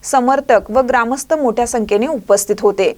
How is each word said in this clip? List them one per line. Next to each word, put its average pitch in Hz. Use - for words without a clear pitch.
समर्थक 262
व 233
ग्रामस्थ 254
मोठ्या 247
संख्येने 214
उपस्थित 208
होते. 220